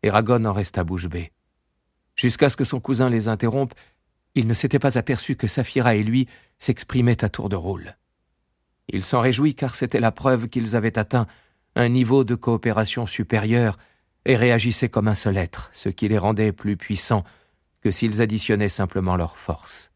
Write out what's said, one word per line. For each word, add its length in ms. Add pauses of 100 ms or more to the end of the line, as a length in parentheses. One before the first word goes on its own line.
Eragon 440
en 80
resta 300
bouche 240
bée, 240 (840)
jusqu'à 320
ce 80
que 80
son 160
cousin 300
les 180
interrompe. 460 (600)
Il 120
ne 80
s'était 240
pas 180
aperçu 400
que 100
Saphira 480
et 80
lui 260 (300)
s'exprimaient 640
à 60
tour 220
de 60
rôle. 420 (920)
Il 160
s'en 160
réjouit 340
car 220
c'était 240
la 120
preuve 360
qu'ils 260
avaient 240
atteint 280 (480)
un 140
niveau 340
de 120
coopération 720
supérieur 720 (480)
et 100
réagissaient 540
comme 180
un 60
seul 240
être, 340
ce 160
qui 180
les 120
rendait 340
plus 240
puissants 480 (560)
que 100
s'ils 300
additionnaient 480
simplement 480
leurs 220
forces. 580